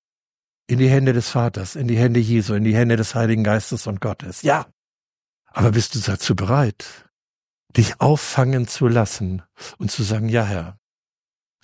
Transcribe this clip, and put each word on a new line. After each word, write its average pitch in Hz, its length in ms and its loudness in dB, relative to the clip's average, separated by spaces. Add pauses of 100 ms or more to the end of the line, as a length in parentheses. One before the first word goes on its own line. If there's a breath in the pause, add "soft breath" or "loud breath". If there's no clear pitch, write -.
(680)
in 123 120 0
die 131 100 4
Hände 135 240 4
des 117 180 -2
Vaters, 113 440 -2
in 135 140 -4
die 117 80 0
Hände 120 240 4
Jesu, 110 340 0
in 104 100 0
die 107 100 4
Hände 117 220 4
des 110 180 -4
Heiligen 113 300 2
Geistes 107 420 -2
und 101 140 -8
Gottes.“ - 420 -8
Ja, 147 240 0 (800)
aber - 260 2
bist 113 220 0
du 110 60 -4
dazu 98 360 -2
bereit, 107 760 -2 (640)
dich - 240 2
auffangen 131 680 0
zu - 200 0
lassen 101 540 -2 (360 loud breath)
und - 120 -4
zu - 120 -4
sagen, 107 260 -2
„Ja, 113 160 2
Herr, 95 340 -8 (840)